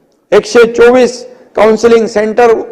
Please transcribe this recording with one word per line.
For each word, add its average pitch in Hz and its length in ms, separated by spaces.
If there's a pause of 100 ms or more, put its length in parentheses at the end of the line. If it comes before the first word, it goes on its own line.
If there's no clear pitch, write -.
(320)
एकशे 208 320 (100)
चोवीस 240 520 (300)
काउन्सिलिंग 220 520
सेंटर 220 460 (180)